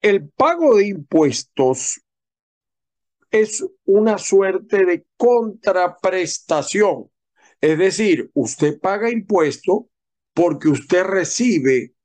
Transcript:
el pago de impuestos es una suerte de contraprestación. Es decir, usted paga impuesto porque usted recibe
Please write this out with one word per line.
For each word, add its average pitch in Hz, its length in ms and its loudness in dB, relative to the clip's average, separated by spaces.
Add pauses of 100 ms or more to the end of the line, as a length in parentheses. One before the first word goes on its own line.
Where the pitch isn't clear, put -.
el 196 280 0
pago 311 460 2
de 202 120 4
impuestos 143 1120 -2 (1300)
es 214 340 -2 (180)
una 214 340 2
suerte 190 680 0
de 175 200 -2 (120)
contraprestación. 185 1900 -2 (500)
Es 156 180 0
decir, 185 560 0
usted 147 460 -2
paga 202 320 -4
impuesto 196 800 -2 (440)
porque 165 360 0
usted 180 340 0
recibe 175 880 -2 (100)